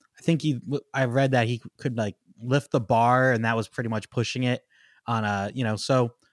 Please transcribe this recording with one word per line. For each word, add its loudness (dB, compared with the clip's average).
I -20
think 0
he, 0
w-, -6
I 0
read 2
that 4
he -4
could, -6
like, -2
lift 0
the 0
bar, 4
and 0
that 0
was -4
pretty -6
much -6
pushing -4
it -2
on -2
a, -2
you -4
know, 0
so 0